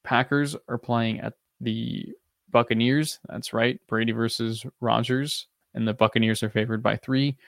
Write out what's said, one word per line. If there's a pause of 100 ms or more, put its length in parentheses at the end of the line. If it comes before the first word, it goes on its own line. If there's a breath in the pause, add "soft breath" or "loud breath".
Packers (120)
are
playing
at (280)
the (420)
Buccaneers. (100)
That's
right,
Brady
versus (180)
Rodgers, (260)
and
the
Buccaneers
are
favored
by
three, (100)